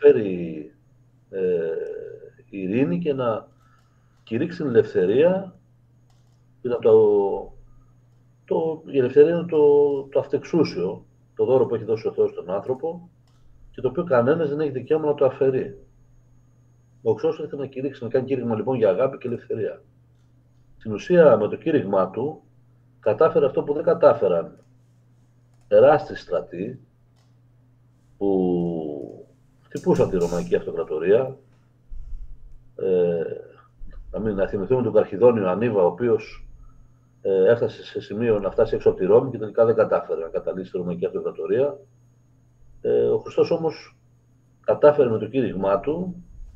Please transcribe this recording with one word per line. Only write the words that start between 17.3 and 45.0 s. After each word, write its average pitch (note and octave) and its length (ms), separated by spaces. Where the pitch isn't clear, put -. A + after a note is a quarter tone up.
ήρθε D3 180
να C#3 100
κηρύξει, C3+ 360
να A2+ 60
κάνει B2+ 180
κήρυγμα, A#2+ 280
λοιπόν, A2 220
για A2 120
αγάπη B2+ 300
και - 100
ελευθερία. A2+ 540
Στην A2 160
ουσία, D3 440
με G#2 120
το - 80
κήρυγμά G2 540
του, C#3+ 320
κατάφερε D3+ 460
αυτό D3+ 160
που C#3+ 100
δεν D#3 120
κατάφεραν G#2+ 720
τεράστιοι A#2+ 480
στρατοί F2+ 640
που F2 1120
χτυπούσαν C#3 480
τη F#2+ 60
Ρωμαϊκή F2 400
Αυτοκρατορία. F2 800
Ε, F2 460
να F2+ 80
μην, G#2 160
να F#2+ 120
θυμηθούμε G#2+ 360
τον B2 100
Καρχιδόνιο A2+ 560
Ανίβα, G2+ 340
ο F2 40
οποίος, - 640
ε, F#2+ 280
έφτασε A#2 340
σε - 160
σημείο A2 380
να F#2+ 120
φτάσει - 240
έξω A2 140
από G#2 100
τη F#2+ 60
Ρώμη B2 260
και A#2 80
τελικά G#2+ 260
δεν A2+ 100
κατάφερε F2 460
να E2 80
καταλύσει F2+ 420
τη - 80
Ρωμαϊκή F2 280
Αυτοκρατορία. F2+ 720
Ε, A#2+ 240
ο A#2+ 140
Χριστός - 320
όμως D#3+ 460
κατάφερε D3 500